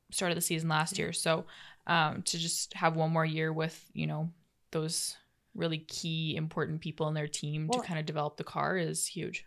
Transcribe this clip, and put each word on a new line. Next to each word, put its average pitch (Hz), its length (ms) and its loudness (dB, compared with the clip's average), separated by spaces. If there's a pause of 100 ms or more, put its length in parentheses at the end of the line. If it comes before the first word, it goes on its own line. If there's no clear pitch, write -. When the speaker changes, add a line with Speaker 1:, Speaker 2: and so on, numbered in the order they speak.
(100)
Speaker 1:
start 180 200 0
of 165 60 2
the 170 60 0
season 165 260 2
last 160 280 2
Speaker 2:
Yeah. 165 100 0
Speaker 1:
year. 165 60 -2
So, 165 320 2 (440)
um, 170 340 4
to - 160 0
just - 360 -4
have 170 220 4
one 160 160 4
more 160 140 4
year 160 260 0
with, 160 420 -2
you - 120 0
know, 156 260 -2 (380)
those 160 460 -2 (380)
really 165 240 0
key 160 580 -2
important 160 460 -2
people 156 260 -2
in 156 60 0
their 151 120 0
team 151 400 -4
Speaker 2:
Well, 240 140 2
Speaker 1:
to - 60 -6
kinda 160 160 -2
develop 151 340 -2
the - 80 -8
car 156 320 0
is 160 300 0
huge. - 400 -6